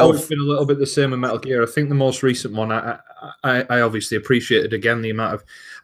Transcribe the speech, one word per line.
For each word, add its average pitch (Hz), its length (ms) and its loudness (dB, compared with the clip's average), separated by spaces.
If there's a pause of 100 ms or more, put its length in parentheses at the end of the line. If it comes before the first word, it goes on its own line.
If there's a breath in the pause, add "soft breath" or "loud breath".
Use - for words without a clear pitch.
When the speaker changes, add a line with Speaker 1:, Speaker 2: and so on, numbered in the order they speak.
Speaker 1:
always 156 180 6
Speaker 2:
stealth. - 80 -10
Speaker 1:
been 147 120 -2
a 143 40 -2
little 143 220 0
bit 139 120 2
the 139 80 0
same 135 260 0
with 123 80 -2
Metal 120 180 -2
Gear. 127 240 -2
I 117 40 0
think 147 220 -2
the 143 60 0
most 131 280 2
recent 123 300 0
one, 110 200 -2
I, 113 260 -4
I, - 0 - (460)
I, 127 260 0
I 123 120 2
obviously 113 340 -2
appreciated 113 560 2
again 113 300 0
the 110 80 -4
amount 110 240 -4
of. - 100 -10 (400 loud breath)